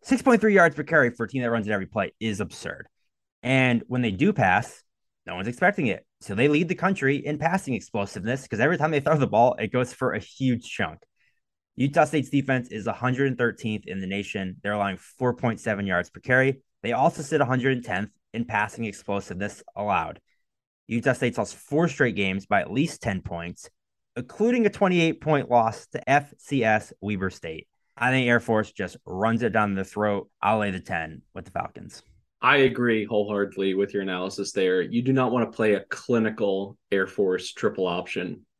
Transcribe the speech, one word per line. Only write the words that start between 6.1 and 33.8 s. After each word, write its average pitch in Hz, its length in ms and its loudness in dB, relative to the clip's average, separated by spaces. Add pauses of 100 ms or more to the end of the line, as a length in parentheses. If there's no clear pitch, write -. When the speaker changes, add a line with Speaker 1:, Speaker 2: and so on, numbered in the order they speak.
Speaker 1:
So - 140 -8
they 123 140 4
lead 156 200 2
the 175 60 -2
country 143 420 0
in 151 220 -6
passing 160 360 -2
explosiveness 107 720 -6
'cause 104 140 -4
every 156 180 2
time 156 140 0
they 143 80 2
throw 147 180 2
the 131 80 2
ball, 117 280 4
it - 180 -6
goes 123 200 0
for 127 200 -4
a 104 60 -4
huge 123 520 -4
chunk. 82 300 -6 (760)
Utah 143 280 4
State's 147 260 -2
defense 135 380 0
is 107 180 -8
a 113 60 -2
hundred 127 460 0
thirteenth 110 480 -2
in 95 140 -8
the 95 60 -6
nation. 95 560 -6
They're 101 100 -2
allowing 101 240 -2
four - 380 -2
point 113 260 -2
seven 101 260 -2
yards 90 240 -2
per - 100 -20
carry. 131 420 2 (200)
They 117 100 -2
also 151 300 0
sit 143 180 0
a 139 40 4
hundred 123 400 0
tenth 101 260 -4 (220)
in 117 120 -4
passing 107 400 -2
explosiveness 101 800 -8 (140)
allowed. 90 440 -2 (680)
Utah 120 240 0
State's 123 260 0
lost 104 160 -4
four 160 320 0
straight 135 300 0
games 98 300 -2
by 101 140 4
at 87 120 -8
least 147 300 -2
ten 95 180 -4
points, 85 480 -12 (480)
including 226 500 0
a 196 40 4
twenty-eight 180 500 2
point 151 300 0
loss 113 380 2
to - 220 -6
F 143 280 4
C 131 260 -2
S 107 360 2
Weber 95 300 -2
State. 80 380 -14 (280)
I 123 140 0
think 131 160 2
Air 120 140 4
Force 107 320 0
just 90 320 -8
runs 107 380 0
it 110 100 0
down 104 220 2
the 95 100 -4
throat. 104 460 -4 (100)
I'll 110 180 2
lay 101 120 0
the 92 100 -6
ten 80 420 -8 (120)
with 95 100 -12
the - 60 -20
Falcons. - 520 -10 (380)
Speaker 2:
I 135 180 4
agree 120 460 2
wholeheartedly 101 720 -2
with 98 180 0